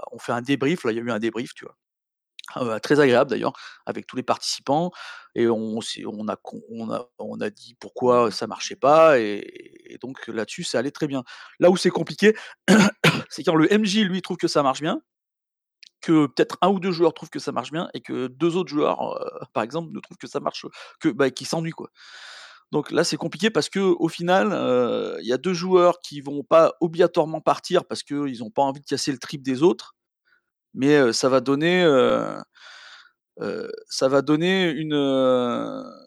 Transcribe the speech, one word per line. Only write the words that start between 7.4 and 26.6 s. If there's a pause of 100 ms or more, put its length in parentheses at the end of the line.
dit
pourquoi
ça
marchait
pas,
et,
et
donc
là-dessus,
ça
allait
très
bien. (360)
Là
où
c'est
compliqué, (320)
<clears throat>
c'est
quand
le
M
J,
lui,
trouve
que
ça
marche
bien, (1000)
que
peut-être
un
ou
deux
joueurs
trouvent
que
ça
marche
bien
et
que
deux
autres
joueurs,
euh,
par
exemple,
ne
trouvent
que
ça
marche, (340)
que,
bah,
qu'ils
s'ennuient,
quoi. (800)
Donc
là,
c'est
compliqué
parce
que,
au
final,
euh,
il
y
a
deux
joueurs
qui
vont
pas